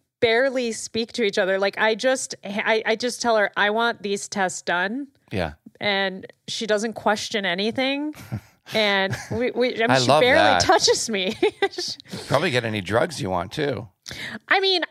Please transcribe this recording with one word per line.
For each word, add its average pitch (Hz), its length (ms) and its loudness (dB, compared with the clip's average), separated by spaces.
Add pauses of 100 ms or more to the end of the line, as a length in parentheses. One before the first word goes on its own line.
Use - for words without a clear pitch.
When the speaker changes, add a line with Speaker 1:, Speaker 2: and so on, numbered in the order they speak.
(200)
Speaker 1:
barely 240 520 2
speak - 400 -6
to 240 100 -2
each 202 160 0
other. 214 220 2
Like, 196 180 0
I 220 160 2
just, 262 400 -2 (100)
I, 208 420 -2
I 226 100 0
just 240 260 -6
tell 233 140 2
her, 202 200 2
"I 202 140 2
want 226 320 0
these 196 260 -4
tests 190 340 -4
done." 196 440 -2 (260)
Speaker 2:
Yeah. 85 200 -2 (280)
Speaker 1:
And 196 460 -2 (220)
she - 180 -6
doesn't 214 280 0
question 208 500 -2
anything. 262 760 -2
Speaker 2:
<laughs> - 40 -18 (500)
Speaker 1:
And 202 420 2 (160)
we, 233 200 0
we, 240 240 2
I - 20 -2
mean, 220 140 2
Speaker 2:
I 135 60 6
Speaker 1:
she 123 100 2
Speaker 2:
love 147 120 6
Speaker 1:
barely 254 220 6
Speaker 2:
that. 202 180 6
Speaker 1:
touches - 480 4
me. 208 260 -2 (460)
<laughs> - 460 -10
Speaker 2:
Probably 147 240 2
get 120 160 0
any 107 160 -2
drugs 123 360 0
you 95 120 -4
want, 90 200 -2
too. 127 380 -4 (580)
Speaker 1:
I - 140 2
mean, 381 300 2